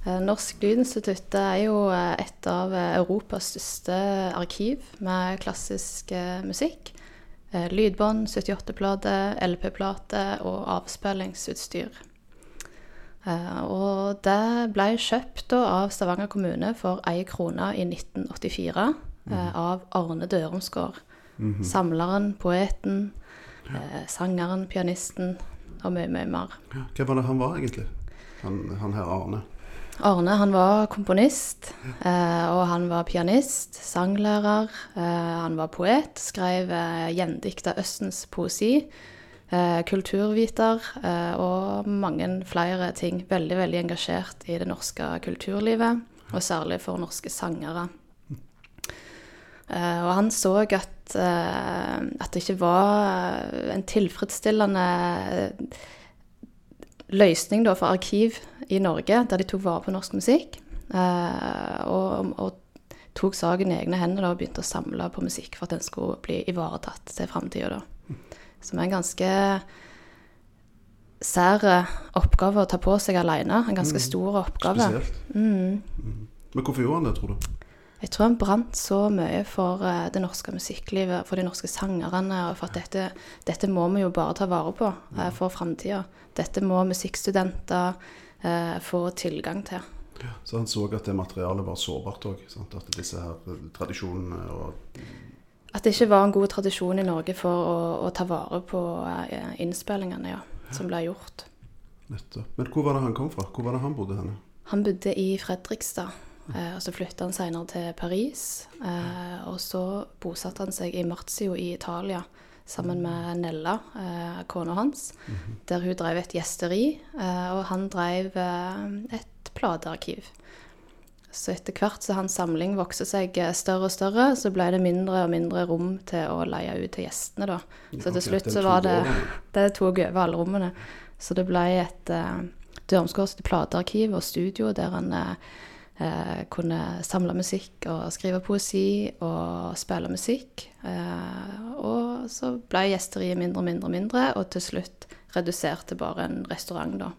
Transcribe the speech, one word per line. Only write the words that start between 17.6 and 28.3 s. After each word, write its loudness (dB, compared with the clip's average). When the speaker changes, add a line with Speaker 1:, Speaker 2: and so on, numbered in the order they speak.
Speaker 1:
i 0
nitten -4
åttifire, 0
eh, -2
Speaker 2:
Mhm. -2
Speaker 1:
av 0
Arne 0
Dørumsgård. -2
Speaker 2:
Mhm. -2
Speaker 1:
Samleren, 2
poeten, 0
Speaker 2:
Ja. -6
Speaker 1:
eh, -8
sangeren, -2
pianisten -2
og 0
mye, -2
mye -2
mer. -2
Speaker 2:
Ja. -6
Hvem 0
var 2
det 4
han 2
var 0
egentlig? -4